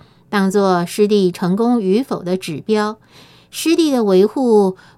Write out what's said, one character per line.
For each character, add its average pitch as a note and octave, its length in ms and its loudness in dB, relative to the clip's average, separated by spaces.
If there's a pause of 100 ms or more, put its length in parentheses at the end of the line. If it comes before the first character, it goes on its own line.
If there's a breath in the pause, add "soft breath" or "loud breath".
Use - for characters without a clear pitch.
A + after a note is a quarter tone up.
(280 soft breath)
当 G3 220 0
作 F#3 340 0
湿 G#3 240 0
地 G3 240 2
成 F3+ 240 -2
功 A#3 240 0
与 F#3+ 220 0
否 - 200 -8
的 F3+ 140 -2
指 E3 220 -10
标。 G#3+ 400 -4 (520 soft breath)
湿 E4 260 -2
地 D#4+ 160 0
的 B3 100 0
维 G3 240 4
护 G#3+ 500 2 (220 loud breath)